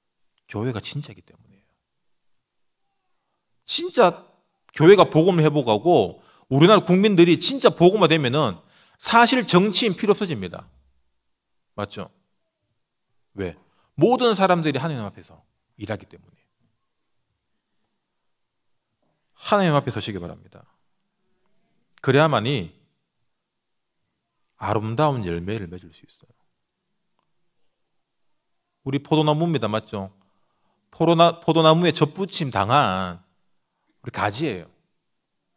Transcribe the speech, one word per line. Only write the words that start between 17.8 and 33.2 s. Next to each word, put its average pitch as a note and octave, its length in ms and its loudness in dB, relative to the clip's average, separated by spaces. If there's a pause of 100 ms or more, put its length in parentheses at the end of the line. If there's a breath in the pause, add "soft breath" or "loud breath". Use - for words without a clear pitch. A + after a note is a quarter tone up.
하나님 F#3+ 420 -2
앞에 C3+ 160 -2
서시기 G#2 300 -8
바랍니다. E2+ 440 -18 (1400)
그래야만이 C3 720 0 (1800)
아름다운 A2+ 680 -4
열매를 F2+ 400 -8
맺을 F2 260 -20
수 - 140 -20
있어요. - 240 -20 (2500)
우리 C#3 160 -4
포도나무입니다. D3+ 680 0
맞죠? G#2 440 -8 (800)
포도나-, E3+ 500 2
포도나무에 D#3+ 520 2
접붙임 D#3+ 580 -4
당한 G2 720 -2 (800)